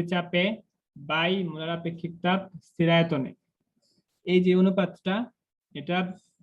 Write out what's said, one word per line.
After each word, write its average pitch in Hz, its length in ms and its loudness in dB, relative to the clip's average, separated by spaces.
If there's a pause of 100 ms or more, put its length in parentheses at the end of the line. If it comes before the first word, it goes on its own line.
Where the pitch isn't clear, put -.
চাপে 175 360 -2 (520)
by 156 360 -2 (180)
মূলের 160 280 -6
আপেক্ষিক 170 360 -8 (100)
তাপ 185 160 2 (280)
স্থির 165 220 0
আয়তনে। 165 420 2 (960)
এই 180 200 4
যে 185 60 6 (100)
অনুপাতটা, 190 540 0 (600)
এটা 151 220 -4 (460)